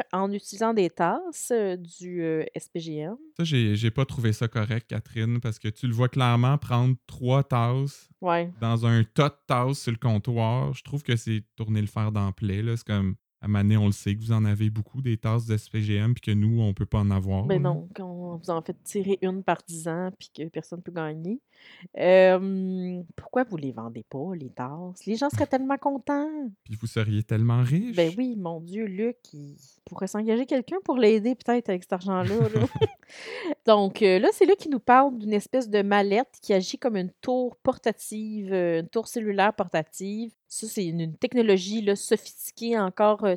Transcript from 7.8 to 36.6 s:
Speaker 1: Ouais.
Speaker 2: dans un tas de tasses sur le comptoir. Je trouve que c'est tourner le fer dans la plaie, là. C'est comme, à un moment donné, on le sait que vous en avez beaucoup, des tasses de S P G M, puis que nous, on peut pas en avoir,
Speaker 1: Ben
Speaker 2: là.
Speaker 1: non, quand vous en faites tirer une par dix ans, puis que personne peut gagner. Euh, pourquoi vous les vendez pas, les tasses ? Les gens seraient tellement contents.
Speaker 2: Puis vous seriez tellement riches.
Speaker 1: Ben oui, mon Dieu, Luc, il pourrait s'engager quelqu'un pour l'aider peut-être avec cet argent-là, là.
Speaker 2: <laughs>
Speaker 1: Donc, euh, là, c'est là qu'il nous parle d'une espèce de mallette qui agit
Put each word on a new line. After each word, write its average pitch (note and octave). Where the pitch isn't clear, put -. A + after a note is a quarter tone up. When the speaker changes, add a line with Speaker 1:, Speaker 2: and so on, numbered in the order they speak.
Speaker 1:
Ouais. E3+
Speaker 2:
dans A2+
un A#2
tas C#3+
de -
tasses B2+
sur B2
le A2+
comptoir. A#2+
Je -
trouve C#3+
que A#2+
c'est A2
tourner G#2+
le G2+
fer G#2+
dans G2+
la F#2+
plaie, G2+
là. A#2
C'est -
comme, G2
à -
un G2+
moment G2+
donné, G#2+
on G#2
le G2+
sait G2
que G#2+
vous A2+
en A2
avez G#2+
beaucoup, A2
des A#2
tasses A2+
de A2
S G#2
P A2
G G#2
M, A2
puis -
que A2+
nous, G#2+
on G#2
peut G2+
pas A2
en G2+
avoir, F#2+
Speaker 1:
Ben D#3
Speaker 2:
là. F3+
Speaker 1:
non, E3
quand F3
vous -
en E3
faites -
tirer G3
une F#3+
par E3+
dix E3
ans, F3+
puis -
que D#3
personne E3
peut F3
gagner. E3
Euh, F#3
pourquoi -
vous A3
les C#3
vendez A#2
pas, D3
les B2+
tasses ? E3
Les G#3
gens C#4
seraient C#4+
tellement C4+
contents. C#4+
Speaker 2:
Puis A2+
vous A#2
seriez G#2+
tellement A#2
riches. F3+
Speaker 1:
Ben E3+
oui, B3+
mon E3+
Dieu, G3
Luc, G#3
il C#3+
pourrait F#3
s'engager A3
quelqu'un -
pour C4+
l'aider A3
peut-être A#3+
avec F#3
cet -
argent-là, F#3
là. -
Speaker 2:
<laughs> -
Speaker 1:
Donc, G3+
euh, F#3
là, C#4+
c'est F#4+
là F#4+
qu'il D#4+
nous B3+
parle B3+
d'une G#3+
espèce A3+
de G3+
mallette G3+
qui -
agit F#3